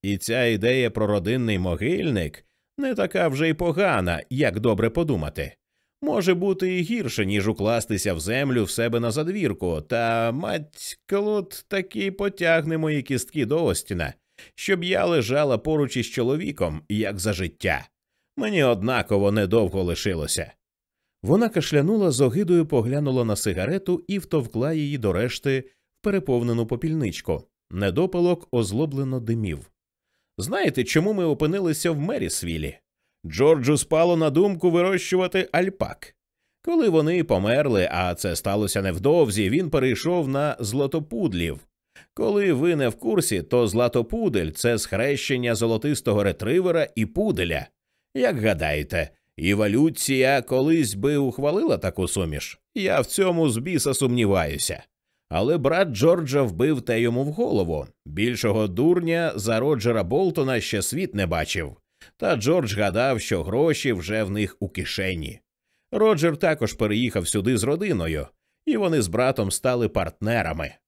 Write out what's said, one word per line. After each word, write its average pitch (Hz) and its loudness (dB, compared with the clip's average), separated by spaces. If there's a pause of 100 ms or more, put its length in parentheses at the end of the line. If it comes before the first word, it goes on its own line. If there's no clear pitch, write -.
І 98 -2
ця 123 -2
ідея 117 2
про 107 -2
родинний 104 0
могильник 92 -2 (340)
не 262 -2
така 180 0
вже 143 0
й 156 2
погана, 147 0
як 123 0
добре 110 2
подумати. 80 -4 (480)
Може 196 2
бути 185 0
і 175 0
гірше, 160 -2
ніж 101 0
укластися 107 -2
в 80 -4
землю 123 0
в 95 -4
себе 117 0
на 117 0
задвірку, 131 -2
та, 117 0
мать, 165 -8
Клод 202 -2
таки 196 -4
потягне 165 0
мої 151 0
кістки 127 -2
до 156 0
Остіна, 87 -2 (400)
щоб 180 -2
я 185 0
лежала 139 2
поруч 147 0
із 117 0
чоловіком, 117 -2
як 104 -2
за 101 -2
життя. 85 -4 (480)
Мені 214 2
однаково 104 2
недовго 98 2
лишилося. 85 -4 (680)
Вона 214 4
кашлянула, 175 2
з 127 0
огидою 160 4
поглянула 131 0
на 107 0
сигарету 147 -2
і 196 -4
втовкла 135 -2
її 147 -4
до 104 0
решти 127 -2
в - -20
переповнену 120 0
попільничку. 123 -4 (220)
Недопалок 170 0
озлоблено 131 -2
димів. 107 -4 (680)
Знаєте, 147 0
чому 180 2
ми 190 0
опинилися 160 0
в 151 -2
Мерісвілі? 85 -4 (480)
Джорджу 135 4
спало 170 2
на 160 2
думку 180 2
вирощувати 185 0
альпак. - -4 (500)
Коли 330 2
вони 160 4
померли, 110 2
а 87 0
це 87 -4
сталося 101 -2
невдовзі, 101 2
він 160 0
перейшов 143 0
на 139 -2
златопудлів. 135 -2 (540)
Коли 202 2
ви 156 2
не 131 2
в 110 -2
курсі, 156 0
то 120 2
златопудель — 120 0
це 120 0
схрещення 123 -2
золотистого 113 0
ретривера 156 2
і 110 0
пуделя. 87 -2 (480)
Як 226 0
гадаєте, 78 0 (280)
еволюція 127 2
колись 131 2
би 139 0
ухвалила 143 0
таку 92 -2
суміш? 80 -4 (140)
Я 185 0
в 117 -2
цьому 170 2
з 110 -2
біса 143 -2
сумніваюся. 98 0 (460)
Але 117 0
брат 165 2
Джорджа 143 4
вбив 120 0
те 117 0
йому 120 2
в 147 -4
голову. 92 0 (200)
Більшого 107 0
дурня 165 2
за 110 0
Роджера 120 0
Болтона 131 0
ще 98 -4
світ 170 -4
не 98 0
бачив. 80 -4 (400)
Та 180 0
Джордж 117 0
гадав, 107 0
що 90 -2
гроші 135 0
вже 101 -4
в 95 -4
них 101 -4
у 98 -4
кишені. 95 -6 (520)
Роджер 170 4
також 151 0
переїхав 104 0
сюди 107 0
з 98 0
родиною, 113 -2 (400)
і 285 2
вони 165 2
з 90 -2
братом 113 0
стали 123 0
партнерами. 85 -2 (160)